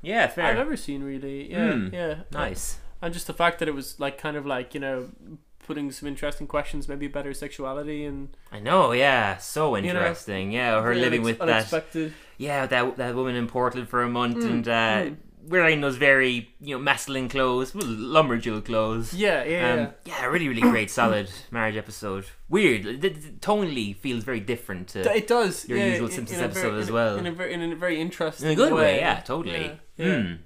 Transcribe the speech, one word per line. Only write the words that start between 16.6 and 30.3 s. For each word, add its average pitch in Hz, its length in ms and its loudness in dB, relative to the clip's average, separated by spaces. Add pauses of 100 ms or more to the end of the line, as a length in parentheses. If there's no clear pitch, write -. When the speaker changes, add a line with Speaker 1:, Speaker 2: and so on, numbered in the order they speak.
Speaker 1:
you 143 160 -6
know, 127 60 -4
masculine 131 480 0
clothes, 127 440 2
well, 214 120 -2
lumberjill 117 760 2
clothes. 113 520 0
Speaker 2:
Yeah, 180 300 2
yeah, 160 280 0
Speaker 1:
Um, 120 60 2
Speaker 2:
yeah. 113 120 0 (140)
Speaker 1:
yeah, 147 220 -6
really, 156 220 2
really 117 120 0
great, 117 300 4
Speaker 2:
<clears throat> - 100 0
Speaker 1:
solid 107 300 4 (200)
Marge 110 260 -2
episode. 101 500 -6 (240)
Weird, 143 340 4
it, 127 200 -6
it 151 360 -4
tonally 147 560 0
feels 120 280 -4
very 123 160 -4
different 98 480 -6
to 202 280 0
Speaker 2:
It 214 100 0
does, 233 400 2
Speaker 1:
your 120 120 -2
Speaker 2:
yeah, 117 140 2
Speaker 1:
usual 113 160 0
Speaker 2:
in, 110 40 -6
Speaker 1:
Simpsons 117 280 -6
Speaker 2:
in - 40 0
a 117 40 -2
very, 101 180 -4
Speaker 1:
episode 107 120 -2
as 104 100 -2
Speaker 2:
in 110 40 -2
a, - 20 0
Speaker 1:
well. 113 220 2
Speaker 2:
in 131 100 -2
a 175 60 -2
very, 175 220 -6
in 170 180 -2
a 160 40 -6
very 170 240 -2
interesting 160 480 -4
Speaker 1:
In 156 40 4
a 156 40 4
good 285 180 6
way, - 80 4
Speaker 2:
way. 151 180 6
Speaker 1:
yeah, 151 200 2
totally. 98 440 -4
Speaker 2:
Yeah, 147 80 -6 (240)
yeah. 160 80 -4 (100)
Speaker 1:
Mm. 87 320 -2